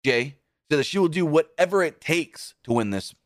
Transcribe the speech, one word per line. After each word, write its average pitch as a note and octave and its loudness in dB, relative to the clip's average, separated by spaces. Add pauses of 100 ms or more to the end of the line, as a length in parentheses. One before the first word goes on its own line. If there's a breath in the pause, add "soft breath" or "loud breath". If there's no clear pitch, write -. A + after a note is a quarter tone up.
Jay C3 -2 (320)
said D3+ 2
that C3+ 0
she - -4
will F3+ 4
do E3 0
whatever F3 2
it D#3+ -4
takes - -4 (100)
to A#2+ -4
win A2+ 0
this G2 -6 (160)